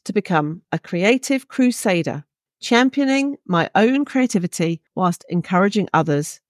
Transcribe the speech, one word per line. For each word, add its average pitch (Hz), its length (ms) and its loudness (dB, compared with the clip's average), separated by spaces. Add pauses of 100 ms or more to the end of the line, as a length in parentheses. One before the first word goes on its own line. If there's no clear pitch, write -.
to - 80 -12
become 165 520 -2 (100)
a 160 60 -2
creative 254 680 0
crusader, 180 800 0 (340)
championing 269 840 0
my 170 300 0
own 254 280 2
creativity 180 800 -2 (120)
whilst 180 360 -2
encouraging 185 640 0
others 151 560 0